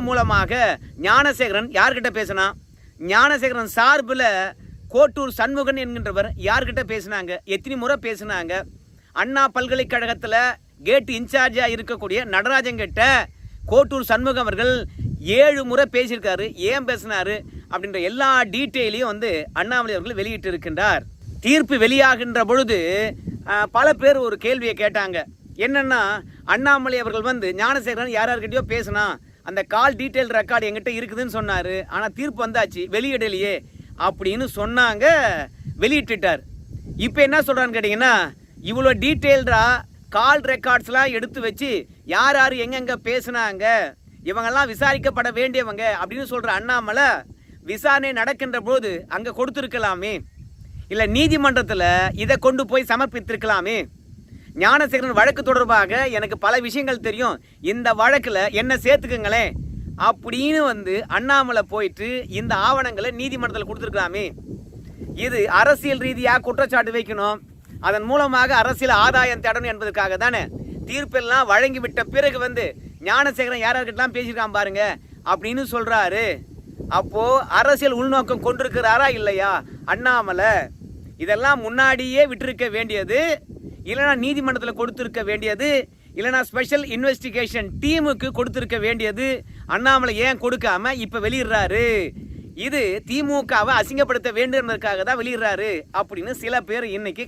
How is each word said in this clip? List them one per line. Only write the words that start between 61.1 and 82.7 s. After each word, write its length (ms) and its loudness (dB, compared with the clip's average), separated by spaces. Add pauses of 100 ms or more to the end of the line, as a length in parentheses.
அண்ணாமலை 460 2 (120)
போயிட்டு 340 -4 (320)
இந்த 140 -4 (140)
ஆவணங்களை 420 0 (100)
நீதிமன்றத்துல 480 -6
கொடுத்துருக்கலாமே. 560 -6 (1040)
இது 140 -2 (200)
அரசியல் 460 2
ரீதியா 280 0 (120)
குற்றச்சாட்டு 500 0
வைக்கணும், 440 -2 (480)
அதன் 220 0
மூலமாக 520 4
அரசியல் 320 2 (120)
ஆதாயம் 400 2
தேடணும் 280 0
என்பதற்காக 440 -2
தானே. 260 0 (460)
தீர்ப்பெல்லாம் 600 0
வழங்கிவிட்ட 520 2 (120)
பிறகு 300 2
வந்து 200 -4 (420)
ஞானசேகரன் 560 0
யார் 160 2
யார்கிட்டலாம் 380 -4
பேசியிருக்கான் 400 -4
பாருங்க 260 0 (480)
அப்படின்னு 420 -2
சொல்றாரு. 540 0 (720)
அப்போ 260 -2 (360)
அரசியல் 400 2
உள்நோக்கம் 440 0
கொண்டிருக்கிறாரா 720 2
இல்லையா 340 0 (420)
அண்ணாமலை? 600 2 (720)
இதெல்லாம் 420 2
முன்னாடியே 640 2
விட்டிருக்க 360 -4 (100)